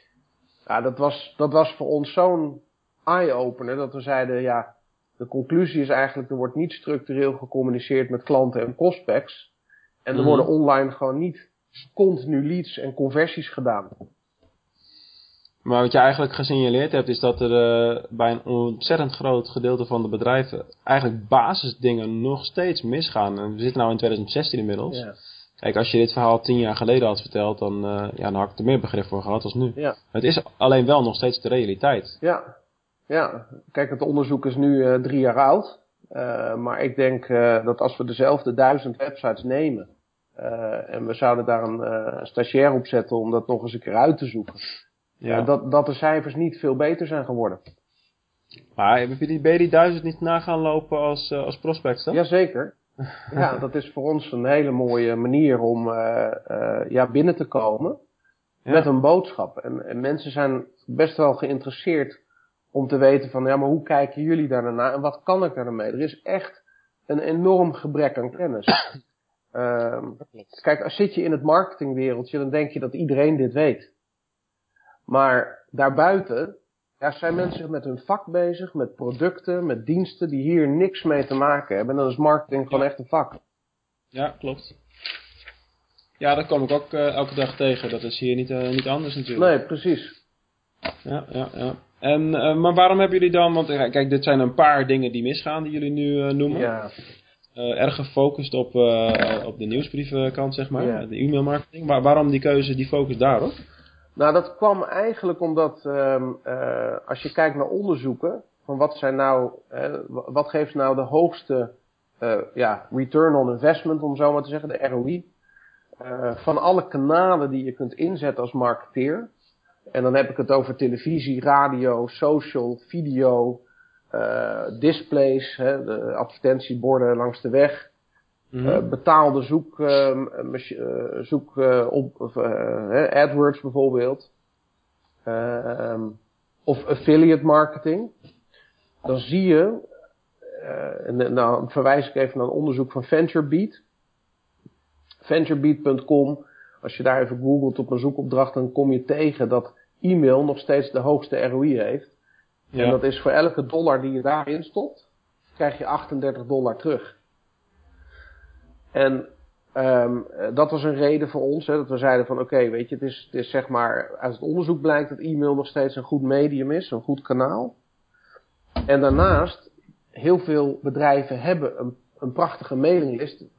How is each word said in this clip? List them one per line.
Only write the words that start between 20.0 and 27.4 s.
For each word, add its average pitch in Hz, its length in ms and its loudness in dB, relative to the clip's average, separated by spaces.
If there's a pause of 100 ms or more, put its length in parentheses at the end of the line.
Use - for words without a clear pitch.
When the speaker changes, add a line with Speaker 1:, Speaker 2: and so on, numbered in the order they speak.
Speaker 2:
de 110 80 -4
bedrijven 120 560 0 (180)
eigenlijk 117 440 0
basisdingen 120 920 0
nog 135 240 -4
steeds 180 360 -4
misgaan. 113 580 -2
En 104 140 -6
we 107 80 -10
zitten 127 180 -2
nou 113 120 4
in 113 60 -2
tweeduizend 107 360 -2
zestien - 260 -2
inmiddels. 107 380 -4
Speaker 1:
Ja. 113 160 -12 (420)
Speaker 2:
Kijk, - 200 -4
als 113 160 0
je 117 60 2
dit 117 160 4
verhaal 117 280 4
tien 123 160 0
jaar 113 180 0
geleden 120 320 2
had 101 140 -2
verteld, 104 380 -4